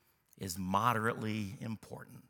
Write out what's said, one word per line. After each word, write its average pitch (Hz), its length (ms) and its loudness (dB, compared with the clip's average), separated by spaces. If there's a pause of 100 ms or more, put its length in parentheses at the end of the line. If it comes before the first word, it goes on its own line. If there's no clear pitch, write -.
(380)
is 95 200 -6
moderately 107 1000 2
important. 117 680 -10